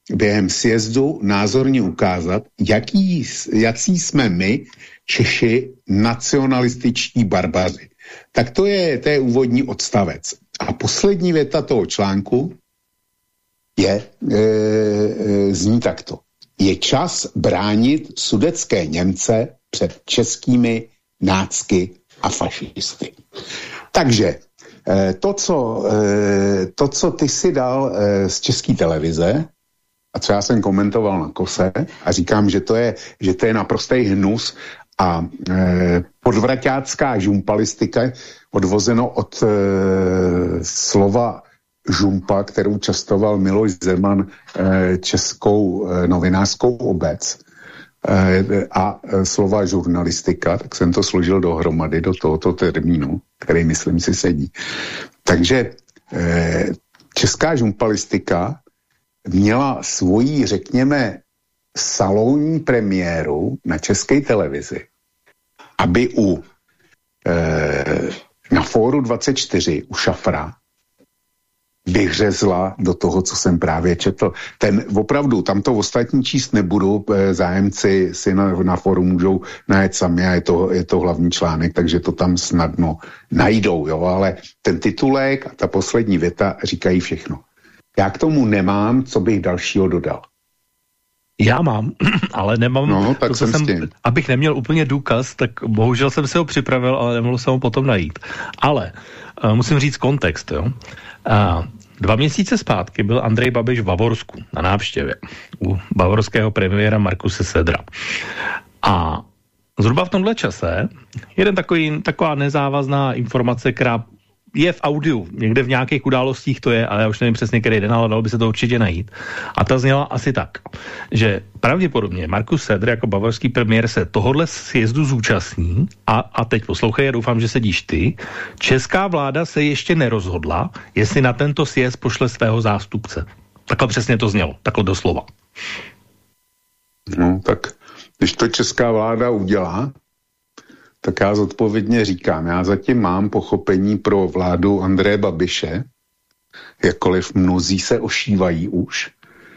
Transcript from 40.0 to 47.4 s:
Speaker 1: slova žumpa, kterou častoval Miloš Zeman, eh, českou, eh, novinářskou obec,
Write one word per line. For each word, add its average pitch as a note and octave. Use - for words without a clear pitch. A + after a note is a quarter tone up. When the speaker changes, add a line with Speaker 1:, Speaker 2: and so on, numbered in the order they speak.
Speaker 1:
slova G2+
žumpa, G2
kterou G#2
častoval G#2
Miloš G2
Zeman, G2
eh, F#2
českou, G2+
eh, F2+
novinářskou F#2
obec, F2